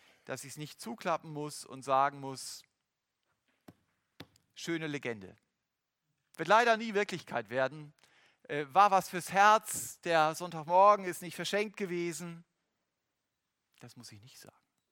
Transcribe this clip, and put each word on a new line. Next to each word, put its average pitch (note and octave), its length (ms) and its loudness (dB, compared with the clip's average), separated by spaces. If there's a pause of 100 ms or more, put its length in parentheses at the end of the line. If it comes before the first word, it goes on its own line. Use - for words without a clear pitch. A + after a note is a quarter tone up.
(260)
dass C3 180 -10
ich C3 80 -16
es - 60 -18
nicht D3+ 220 -14
zuklappen E3 520 -6
muss D3 320 -10
und C3 180 -16
sagen C#3 380 2
muss, C3+ 420 -12 (1900)
„Schöne D#3+ 320 -6
Legende. A#2 480 -8 (1000)
Wird D#3+ 120 -6
leider A3+ 280 6
nie A3 180 -4
Wirklichkeit F3 560 -4
werden. C3+ 440 -4 (500)
Äh, D3 260 -6
war G3 200 8
was F#3+ 180 2
fürs F3 240 -8
Herz. G#3 680 2
Der D#3+ 340 2
Sonntagmorgen F3+ 680 4
ist F3+ 180 -6
nicht E3+ 140 -12
verschenkt G3+ 400 -4
gewesen.“ E3+ 680 -6 (1400)
Das A#2+ 160 -20
muss A#2 160 -20
ich G2+ 100 -20
nicht - 160 -20
sagen. - 180 -20 (360)